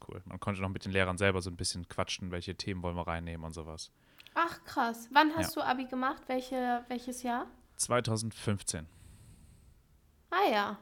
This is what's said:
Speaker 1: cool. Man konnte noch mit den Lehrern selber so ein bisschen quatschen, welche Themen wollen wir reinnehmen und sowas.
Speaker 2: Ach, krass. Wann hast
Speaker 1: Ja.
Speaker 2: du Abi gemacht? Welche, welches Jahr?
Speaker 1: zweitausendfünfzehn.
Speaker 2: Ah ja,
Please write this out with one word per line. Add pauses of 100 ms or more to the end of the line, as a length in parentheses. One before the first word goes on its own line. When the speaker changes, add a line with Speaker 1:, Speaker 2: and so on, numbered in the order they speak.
Speaker 1:
cool.
Man
konnte
noch
mit
den
Lehrern
selber
so
ein
bisschen
quatschen,
welche
Themen
wollen
wir
reinnehmen
und
sowas. (420)
Speaker 2:
Ach,
krass.
Wann
hast
Speaker 1:
Ja.
Speaker 2:
du
Abi
gemacht?
Welche,
welches
Jahr? (300)
Speaker 1:
zweitausendfünfzehn. (1400)
Speaker 2:
Ah
ja,